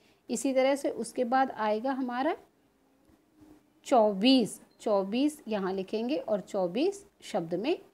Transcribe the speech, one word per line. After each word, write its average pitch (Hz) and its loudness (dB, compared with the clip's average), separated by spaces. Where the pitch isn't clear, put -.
इसी 262 -2
तरह 262 4
से 277 -2
उसके - -4
बाद 262 2
आएगा 220 -2
हमारा 262 -2
चौबीस, 220 4
चौबीस 226 0
यहाँ 190 -2
लिखेंगे 220 -4
और 208 -4
चौबीस 208 -2
शब्द 175 -4
में 247 -2